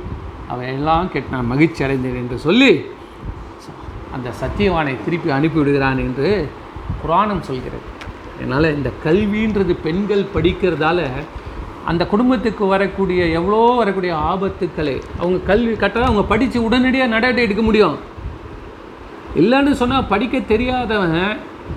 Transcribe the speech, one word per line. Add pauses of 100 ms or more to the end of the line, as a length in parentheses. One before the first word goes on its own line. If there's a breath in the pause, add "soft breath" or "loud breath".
(480)
அவையெல்லாம்
கேட்டு
நான்
மகிழ்ச்சி
அடைந்தேன்"
என்று
சொல்லி (1300)
அந்த
சத்தியவானை
திருப்பி
அனுப்பிவிடுகிறான்
என்று (520)
புராணம்
சொல்கிறது. (540)
அதனால
இந்த (140)
கல்வின்றது
பெண்கள் (100)
படிக்கிறதால (800)
அந்த
குடும்பத்துக்கு
வரக்கூடிய,
எவ்வளோ
வரக்கூடிய
ஆபத்துக்களை (180)
அவங்க
கல்வி
கற்றா
அவங்க
படிச்சு
உடனடியா
நடவடிக்கை
எடுக்க
முடியும். (1400)
இல்லைன்னு
சொன்னா
படிக்க
தெரியாதவன், (400)